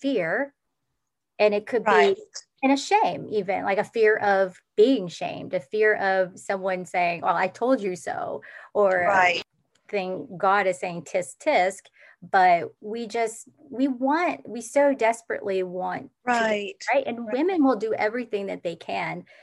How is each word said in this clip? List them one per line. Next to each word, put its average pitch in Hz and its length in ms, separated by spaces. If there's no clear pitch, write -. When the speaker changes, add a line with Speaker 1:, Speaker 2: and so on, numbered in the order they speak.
Speaker 1:
fear, 240 520
and 208 160
it 208 120
could 226 180
be 214 80
Speaker 2:
Right. 190 260
Speaker 1:
and 269 80
a 277 40
shame, 277 540
even, 190 340
like, 202 140
a 202 60
fear 214 320
of 196 440
being 220 300
shamed, - 480
a 180 60
fear 214 340
of 190 440
someone 185 460
saying, 175 360
"Well, 170 160
I 180 100
told 240 340
you 185 140
so," - 480
or 185 320
Speaker 2:
Right. 180 360
Speaker 1:
thing, 185 380
God 196 300
is 180 140
saying, 175 240
"Tisk, - 340
tisk," 196 440
but 180 600
we 226 260
just, 220 420
we 254 160
want, 277 600
we 220 140
so 285 320
desperately 220 680
want 180 480
to 247 60
get 233 80
Speaker 2:
Right. 208 520
Speaker 1:
right, 269 140
and 233 200
Speaker 2:
Right. 214 80
Speaker 1:
women 330 280
will 262 140
do 214 180
everything 214 520
that 180 180
they 170 120
can 175 500